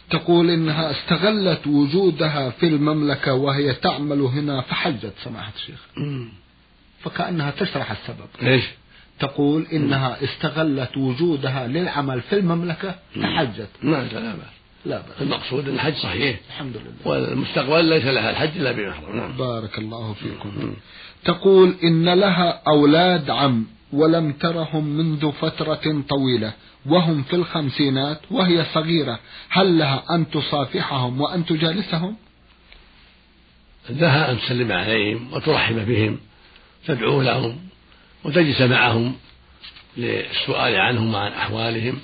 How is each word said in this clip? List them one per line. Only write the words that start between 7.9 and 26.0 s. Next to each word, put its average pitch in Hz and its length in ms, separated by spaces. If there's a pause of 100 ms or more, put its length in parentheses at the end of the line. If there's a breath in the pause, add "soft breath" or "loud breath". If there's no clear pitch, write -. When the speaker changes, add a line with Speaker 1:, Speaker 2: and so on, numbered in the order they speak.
Speaker 1:
السبب. - 380 (140)
Speaker 2:
ليش؟ 127 220 (540 soft breath)
Speaker 1:
تقول 147 540
إنها 139 360
Speaker 2:
مم. 131 200
Speaker 1:
استغلت 143 680
وجودها 135 680
للعمل 139 540
في 202 160
المملكة 175 580 (220)
Speaker 2:
مم. - 60
Speaker 1:
فحجت. 110 460 (140)
Speaker 2:
نعم، 135 300
لا 110 80
بأس. - 380 (280)
Speaker 1:
لا 165 120
بأس. - 240
Speaker 2:
المقصود 135 460
أن 131 60
الحج 143 200
صحيح. 107 540
Speaker 1:
الحمد 131 280
لله. 117 160 (120)
Speaker 2:
والمستقبل 135 800
ليس 160 200
لها 117 260
الحج 156 260
إلا 135 160
بمحرم. 95 440
نعم. 117 200
Speaker 1:
بارك 117 420
الله 110 340
فيكم. 104 360
Speaker 2:
مم. 101 260 (500 loud breath)
Speaker 1:
تقول 185 500 (100)
إن 165 240
لها 180 580
أولاد 156 640
عم 120 360 (260)
ولم 160 400
ترهم 160 520
منذ 151 480
فترة 156 760